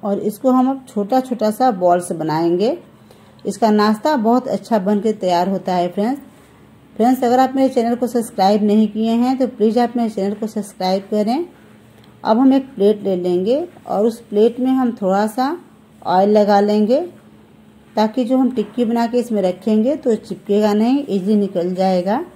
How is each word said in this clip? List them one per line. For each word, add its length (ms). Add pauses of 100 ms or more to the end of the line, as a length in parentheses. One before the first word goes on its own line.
और 180
इसको 300
हम 200
अब 160
छोटा 360
छोटा 300
सा 200
बॉल्स 420
बनाएंगे। 640 (680)
इसका 260
नाश्ता 480
बहुत 300
अच्छा 320
बन 200
के 140
तैयार 340
होता 260
है 140
friends। 320 (760)
Friends, 280
अगर 160
आप 160
मेरे 140
channel 240
को 120
subscribe 580
नहीं 240
किए 240
हैं 260
तो 100
please 320
आप 160
मेरे 140
channel 240
को 120
subscribe 640
करें। 360 (760)
अब 140
हम 160
एक 200
plate 280
ले 160
लेंगे 480 (200)
और 200
उस 160
plate 380
में 120
हम 220
थोड़ा 340
सा 280 (460)
ऑयल 280
लगा 300
लेंगे, 400 (960)
ताकि 280
जो 120
हम 140
टिक्की 340
बना 220
के 120
इसमें 240
रखेंगे 540
तो 200
चिपकेगा 580
नहीं, 340
ईजीली 280
निकल 380
जाएगा। 500 (120)